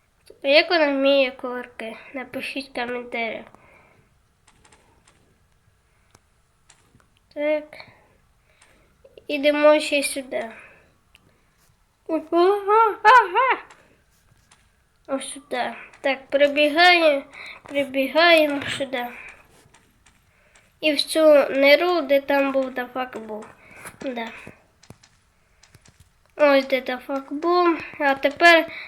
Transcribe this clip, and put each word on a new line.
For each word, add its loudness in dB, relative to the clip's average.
Як 4
вона 2
вміє 0
кувырки? -12
Напишіть -12
в -20
коментарях. -8
Так. -4
Ідемо 2
ще -2
сюди. -8
Ой, -4
ага, 2
ага. 4
Ось -8
сюди. -8
Так, -4
прибігає-, 2
прибігаємо 2
сюди. -8
І 2
в -4
цю 0
нору, 2
де 0
там 0
був -4
дафак -10
був. -14
Да. -10
Ось 2
де -2
дафак -10
був. 0
А 0
тепер 4